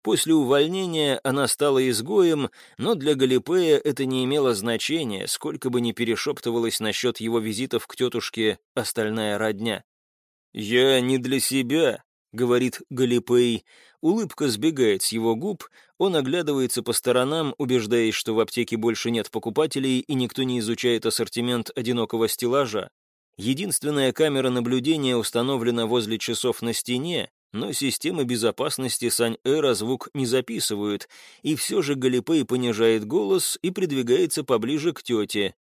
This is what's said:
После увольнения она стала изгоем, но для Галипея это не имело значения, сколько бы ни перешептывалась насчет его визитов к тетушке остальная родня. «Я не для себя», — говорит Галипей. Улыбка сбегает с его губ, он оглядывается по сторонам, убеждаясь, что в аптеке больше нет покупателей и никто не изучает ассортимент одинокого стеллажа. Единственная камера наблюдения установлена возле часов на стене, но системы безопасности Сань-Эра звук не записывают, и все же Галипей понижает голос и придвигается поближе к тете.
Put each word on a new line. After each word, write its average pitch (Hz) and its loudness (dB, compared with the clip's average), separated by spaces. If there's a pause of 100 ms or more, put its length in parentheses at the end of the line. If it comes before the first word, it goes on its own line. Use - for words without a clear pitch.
После 165 2
увольнения 151 2
она 135 0
стала 135 2
изгоем, 151 2 (280)
но 196 0
для 147 0
Галипея 139 4
это 139 -2
не 131 -2
имело 131 2
значения, 110 -2
сколько 147 -4
бы 120 0
ни 117 -2
перешептывалась 117 -2
насчет 110 -2
его 113 0
визитов 110 -4
к - -18
тетушке 113 -2 (160)
остальная 107 -2
родня. 110 -2 (720)
«Я 123 4
не 131 2
для 127 0
себя», — 135 0 (280)
говорит 123 2
Галипей. 123 2 (360)
Улыбка 165 0
сбегает 117 2
с - -2
его 113 0
губ, 175 -6 (320)
он 185 0
оглядывается 139 0
по 117 -4
сторонам, 131 0
убеждаясь, 117 2
что - -4
в 110 2
аптеке 113 -2
больше 117 0
нет 113 -2
покупателей 131 0
и 147 -6
никто 131 -2
не 123 -2
изучает 117 0
ассортимент 120 -2
одинокого 117 0
стеллажа. 120 0 (460)
Единственная 139 0
камера 139 2
наблюдения 127 0
установлена 117 0
возле 110 0
часов 117 -2
на 117 -2
стене, 127 -4 (220)
но 147 -6
системы 139 -2
безопасности 120 -2
Сань-Эра 127 0
звук 110 -4
не 135 -2
записывают, 110 -2 (320)
и 151 0
все - 0
же 143 0
Галипей 127 2
понижает 113 2
голос 190 0
и 185 -2
придвигается 151 0
поближе 139 0
к - -14
тете. 104 -2 (120)